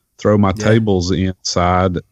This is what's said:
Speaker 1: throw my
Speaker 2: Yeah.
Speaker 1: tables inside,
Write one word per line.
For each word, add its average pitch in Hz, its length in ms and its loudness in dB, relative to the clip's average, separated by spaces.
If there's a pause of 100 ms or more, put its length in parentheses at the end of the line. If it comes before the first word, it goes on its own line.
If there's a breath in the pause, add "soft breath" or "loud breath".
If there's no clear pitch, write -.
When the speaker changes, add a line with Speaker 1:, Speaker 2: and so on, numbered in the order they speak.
(160)
Speaker 1:
throw 104 220 0
my 101 180 2
Speaker 2:
Yeah. 107 80 -6
Speaker 1:
tables 107 460 0
inside, 92 880 -2 (140)